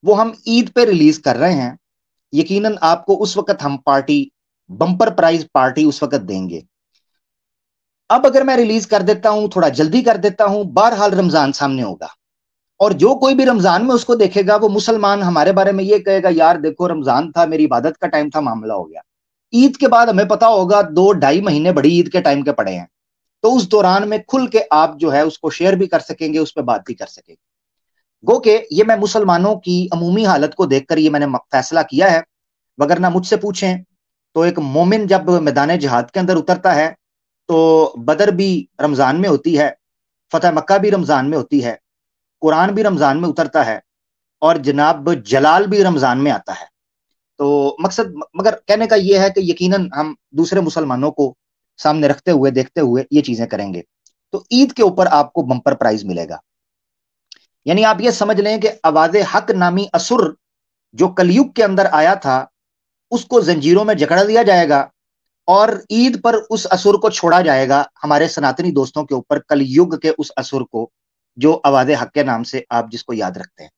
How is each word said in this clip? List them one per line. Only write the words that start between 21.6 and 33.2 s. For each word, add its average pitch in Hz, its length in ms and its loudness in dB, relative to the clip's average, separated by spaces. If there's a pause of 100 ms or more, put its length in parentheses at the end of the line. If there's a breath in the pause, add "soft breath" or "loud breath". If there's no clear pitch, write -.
बड़ी 147 180 2
ईद 170 200 2
के 180 120 -2
टाइम 143 220 0
के 143 80 -2
पड़े 101 220 -4
हैं, 87 140 -12 (560)
तो 220 80 4
उस 226 180 0
दौरान 202 380 2
में 214 160 -6
खुल 262 240 -4
के 220 120 0 (120)
आप 156 260 2
जो 156 120 -2
है 143 160 2
उसको 156 240 -6
शेयर 185 260 0
भी 185 120 -2
कर 170 120 0
सकेंगे, 156 400 -6
उस 151 120 -4
पर 156 100 -8
बात 117 260 -4
भी 123 60 -12
कर 95 120 -12
सकेंगे। - 460 -20 (720)
गो 233 160 2
के 220 320 2
ये 170 120 2
मैं 220 120 2
मुसलमानों 202 600 0
की 180 380 -4
अमूमी 175 300 -2
हालत 156 300 0
को 185 120 0
देखकर 135 340 -2
ये 156 100 2
मैंने 147 160 -2
म-, 131 120 -4
फैसला - 460 -2
किया 175 260 0
है, 165 140 0 (560)
वगरना 175 300 0
मुझसे 185 280 -2